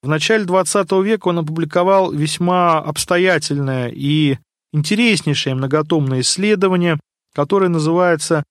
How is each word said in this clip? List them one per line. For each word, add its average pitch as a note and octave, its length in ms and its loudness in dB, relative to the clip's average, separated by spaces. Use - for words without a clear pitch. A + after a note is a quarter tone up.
В C3 60 -8
начале G3 360 0
двадцатого F#3 560 0
века G3+ 280 -2
он F3 100 0
опубликовал E3+ 720 0
весьма E3+ 680 0
обстоятельное D3 1080 -2
и C#3+ 480 0
интереснейшее D#3 800 0
многотомное C3+ 680 0
исследование, F3+ 800 0
которое F#3 360 0
называется E3 840 0